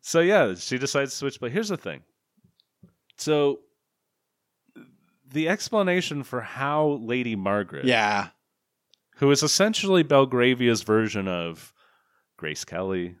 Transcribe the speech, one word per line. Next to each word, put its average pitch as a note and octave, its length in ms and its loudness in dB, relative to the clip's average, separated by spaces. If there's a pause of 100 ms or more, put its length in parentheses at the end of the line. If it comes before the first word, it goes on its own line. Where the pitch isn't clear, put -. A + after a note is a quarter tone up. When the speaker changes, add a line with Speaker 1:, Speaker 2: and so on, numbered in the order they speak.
Speaker 1:
So, - 200 0
yeah, E3+ 340 2
she B2+ 240 -6
decides C#3 340 -2
to - 60 -12
switch. C#3 220 -8
But B2 120 -6
here's G#3 160 -4
the F#3+ 80 -4
thing. D#2 240 -12 (1160)
So, D3 440 0 (1700)
the D#3 180 -2
explanation F3+ 760 -2
for B2+ 180 -8
how D3 640 -2
Lady A#2+ 340 -2
Margaret, G2 480 -2
Speaker 2:
Yeah. G#2+ 440 2 (880)
Speaker 1:
who C#3 140 4
is C#3+ 120 4
essentially G3 600 2
Belgravia's B2+ 800 4
version G#2+ 460 0
of E2+ 440 -8 (640)
Grace D#2 260 -8
Kelly F2+ 560 -6